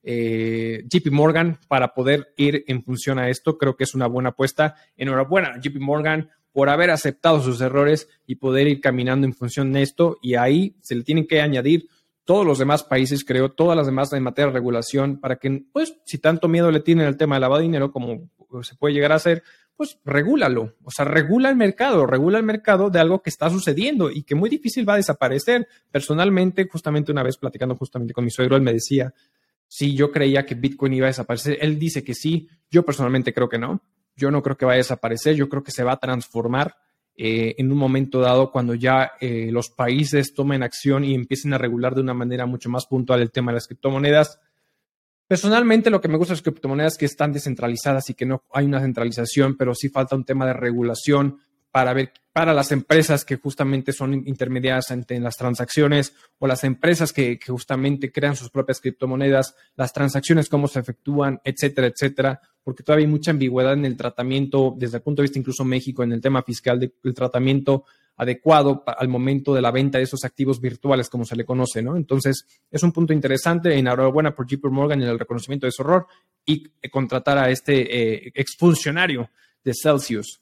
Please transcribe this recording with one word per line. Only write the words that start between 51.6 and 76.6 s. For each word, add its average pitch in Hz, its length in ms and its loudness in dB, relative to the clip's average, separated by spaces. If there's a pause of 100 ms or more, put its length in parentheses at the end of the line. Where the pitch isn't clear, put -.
para 127 220 2
ver, 131 180 -2 (220)
para 165 180 2
las 139 200 2
empresas 151 520 2
que 139 120 -4
justamente 135 580 -4
son 135 200 -4 (140)
intermediarias 127 600 -2
ante 123 300 -6
las 120 180 -6
transacciones 135 800 0 (240)
o 135 80 -2
las 127 160 -2
empresas 160 500 0
que, 120 240 -2
que - 140 -12
justamente 135 600 -4
crean 143 240 -2
sus 127 140 -16
propias 135 320 -4
criptomonedas, 135 720 -2 (200)
las 127 180 -4
transacciones, 139 560 2
cómo 143 180 0
se 135 120 -4
efectúan, 139 640 -4
etcétera, 139 440 -2
etcétera, 135 540 -2 (220)
porque - 180 -10
todavía 151 240 4
hay 151 60 2
mucha 151 180 0
ambigüedad 131 440 0
en 143 120 0
el 127 100 -2
tratamiento, 131 800 -2
desde 120 200 -6
el 117 60 -8
punto 147 180 -2
de 143 40 4
vista 139 120 -4
incluso 131 260 -6
México, 127 380 -4
en 120 100 0
el 117 100 -4
tema 135 200 0
fiscal, 123 380 -2
de, 127 120 -4 (120)
el 131 100 -2
tratamiento 135 720 0 (340)
adecuado 139 640 2
pa-, 120 100 -4
al 127 140 -2
momento 135 460 0
de 131 80 4
la 123 80 2
venta 135 300 0
de 131 60 2
esos 127 180 -8
activos 131 360 -2
virtuales, 127 480 -2
como 120 160 -6
se 113 120 -8
le 113 100 -6
conoce, 127 380 -2
¿no? 135 120 -4
Entonces, 135 520 -2 (220)
es 151 120 -4
un 175 100 4
punto 165 220 0
interesante. 156 640 0
Enhorabuena 131 580 2
por 131 100 -8
J 135 160 -6
P 139 80 -2
Morgan 139 340 0
en 123 40 -2
el 117 120 -2
reconocimiento 127 480 -6
de 127 40 0
su 131 120 -10
error 175 240 2 (380)
y, 151 220 -2 (140)